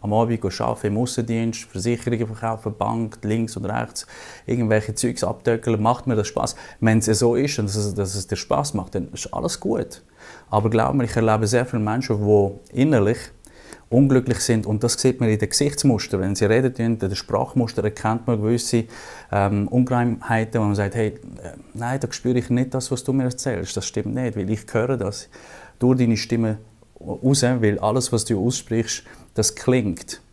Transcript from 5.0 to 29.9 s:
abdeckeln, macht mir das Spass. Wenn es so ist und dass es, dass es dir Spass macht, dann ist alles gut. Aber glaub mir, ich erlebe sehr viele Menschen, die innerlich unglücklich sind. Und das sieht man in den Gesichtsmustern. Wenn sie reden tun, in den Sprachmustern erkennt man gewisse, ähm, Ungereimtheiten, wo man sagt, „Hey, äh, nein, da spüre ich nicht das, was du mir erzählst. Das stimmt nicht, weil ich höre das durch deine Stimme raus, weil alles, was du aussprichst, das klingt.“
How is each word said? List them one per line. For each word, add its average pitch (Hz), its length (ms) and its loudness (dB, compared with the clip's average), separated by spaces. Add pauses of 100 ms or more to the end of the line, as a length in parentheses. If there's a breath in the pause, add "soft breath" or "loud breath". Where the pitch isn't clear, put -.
abdeckeln, 113 580 0
macht 117 240 2
mir 120 100 0
das 104 120 0
Spass. - 280 -4 (240 loud breath)
Wenn 113 200 4
es 110 80 -2
so 117 280 4
ist 143 220 0
und 107 80 0
dass 101 100 -4
es, 104 200 -2
dass 95 180 -2
es 98 140 -6
dir - 80 -2
Spass 143 400 -2
macht, 92 180 -6
dann 92 200 -4
ist - 200 -10
alles - 260 -4
gut. - 440 -4 (480 loud breath)
Aber 107 180 2
glaub 113 240 2
mir, 135 120 2
ich 110 100 -4
erlebe 110 320 2
sehr 120 180 2
viele 120 160 -4
Menschen, 110 420 -2
die 101 560 2
innerlich 120 380 4 (720 loud breath)
unglücklich 127 500 4
sind. 113 260 2
Und 107 180 0
das 120 100 2
sieht 127 260 2
man 117 100 2
in 107 100 2
den 107 100 0
Gesichtsmustern. 127 720 2
Wenn 98 140 0
sie 107 100 2
reden 120 280 4
tun, 117 120 -2
in 113 140 0
den 101 160 -2
Sprachmustern 113 720 0
erkennt 110 420 -2
man 113 140 2
gewisse, 113 440 2 (460 loud breath)
ähm, 101 360 2
Ungereimtheiten, 120 960 0
wo 107 40 2
man 104 100 2
sagt, 98 200 -2
„Hey, 113 120 0
äh, - 500 -12 (160)
nein, 120 260 -4
da 143 120 -4
spüre 123 280 0
ich - 100 -6
nicht 127 240 0
das, 131 180 -2
was 120 120 -4
du 131 100 -2
mir 131 120 2
erzählst. 117 520 -4
Das 101 80 -6
stimmt 104 300 -4
nicht, 123 200 -4
weil 98 140 -4
ich 107 120 -2 (100)
höre 123 260 0
das 104 320 -6 (500 loud breath)
durch 127 200 4
deine 117 180 4
Stimme 110 400 0 (420)
raus, - 440 0
weil 113 360 2
alles, 113 320 0
was 113 140 0
du 101 200 0
aussprichst, 117 580 -2 (300 loud breath)
das - 220 0
klingt.“ 110 680 0 (120)